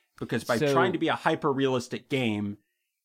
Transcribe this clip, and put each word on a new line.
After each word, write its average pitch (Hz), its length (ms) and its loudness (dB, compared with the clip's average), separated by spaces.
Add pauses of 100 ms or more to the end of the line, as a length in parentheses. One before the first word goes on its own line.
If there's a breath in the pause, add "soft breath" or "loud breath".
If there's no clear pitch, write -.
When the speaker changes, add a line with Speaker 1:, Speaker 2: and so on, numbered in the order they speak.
(200)
Speaker 1:
Because 117 240 -4
by 120 140 0
Speaker 2:
So 143 160 2
Speaker 1:
trying 180 180 4
to 165 60 -2
be 160 100 0
a 135 80 2
hyper-realistic 135 920 0
game, 104 480 -2 (480)